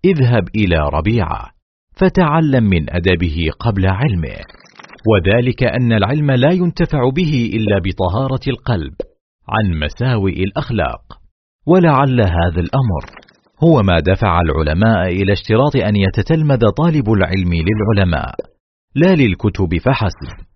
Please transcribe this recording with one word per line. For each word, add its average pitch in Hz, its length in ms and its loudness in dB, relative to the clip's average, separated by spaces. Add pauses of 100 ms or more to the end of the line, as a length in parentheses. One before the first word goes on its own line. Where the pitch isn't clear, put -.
'اذهب 123 500 2
إلى 95 220 2 (160)
ربيعة 90 580 -2 (420)
فتعلم 156 720 2
من 87 260 0
أدبه 85 580 0 (120)
قبل 98 260 -2
علمه'"، 95 580 -2 (680)
وذلك 113 540 2
أن 120 280 0
العلم 135 380 0
لا 131 220 2
ينتفع 165 640 0
به 147 380 -2
إلا 104 300 0
بطهارة 104 640 -4
القلب 107 460 -4 (540)
عن 95 320 -2
مساوئ 98 600 -2
الأخلاق. 98 600 -4 (640)
ولعل 143 520 2
هذا 87 400 0
الأمر 92 440 -2 (600)
هو 151 180 4
ما 87 180 4
دفع 87 400 0
العلماء 85 680 0
إلى 95 240 0
اشتراط 127 440 0
أن 107 200 0
يتتلمذ 117 760 2
طالب 147 420 0
العلم 95 400 0
للعلماء 98 840 0 (600)
لا 180 200 4
للكتب 98 720 0
فحسب - 720 -4